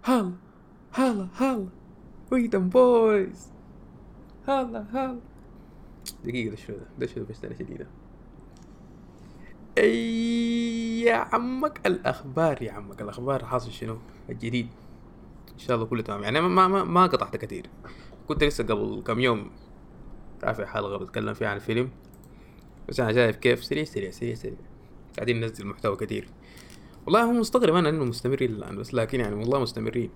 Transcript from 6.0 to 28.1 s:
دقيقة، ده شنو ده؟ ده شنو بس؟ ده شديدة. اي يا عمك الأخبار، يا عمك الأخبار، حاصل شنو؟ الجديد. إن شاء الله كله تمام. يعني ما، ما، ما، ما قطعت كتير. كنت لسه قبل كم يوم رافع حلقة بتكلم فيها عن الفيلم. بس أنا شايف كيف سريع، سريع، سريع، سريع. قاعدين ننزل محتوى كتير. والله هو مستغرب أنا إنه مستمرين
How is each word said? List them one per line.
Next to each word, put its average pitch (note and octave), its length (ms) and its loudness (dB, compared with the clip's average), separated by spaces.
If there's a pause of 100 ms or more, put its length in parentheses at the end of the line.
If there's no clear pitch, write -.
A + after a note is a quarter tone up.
دقيقة، A#2 260 -2
ده G#2+ 60 -10
شنو G#2 200 -12
ده؟ F2+ 100 -14 (120)
ده B2+ 80 -2
شنو A2+ 180 -8
بس؟ A2 160 -12
ده - 140 -10
شديدة. - 320 -10 (1900)
اي A3+ 1200 2
يا A#3 140 6
عمك B3+ 720 -2
الأخبار، C#3 760 0
يا G#2 100 -6
عمك G2+ 300 -12
الأخبار، A#2+ 420 -4
حاصل A#2 280 -4
شنو؟ A2+ 260 -8 (320)
الجديد. A#2 380 -2 (840)
إن - 60 -20
شاء B2 180 0
الله A2+ 100 0
كله A2+ 160 -2
تمام. G#2 200 -6
يعني A#2+ 180 2
ما، F3 80 4
ما، F#3 200 6
ما، F#3+ 160 2
ما F3+ 220 6
قطعت - 300 0
كتير. - 300 -8 (640)
كنت D3 160 2
لسه C#3+ 200 2
قبل G#2+ 420 0
كم A2+ 140 0
يوم A#2 300 2 (960)
رافع G#2 200 -2
حلقة G2+ 320 -4
بتكلم G#2+ 380 -4
فيها G#2+ 140 -2
عن G2+ 80 -2
الفيلم. A#2+ 340 0 (1000)
بس C3 120 -2
أنا A2 120 2
شايف A#2 240 6
كيف B2 280 2
سريع، D3+ 200 -2
سريع، G2 260 -6
سريع، A#2+ 240 -6
سريع. A2 220 -8 (600)
قاعدين A#2 240 0
ننزل A2 260 -6
محتوى G2+ 300 0
كتير. G#2 320 -4 (800)
والله A3 180 6
هو A#3 80 4
مستغرب A#3 420 4
أنا E3+ 140 6
إنه D#3 160 2
مستمرين B2 460 0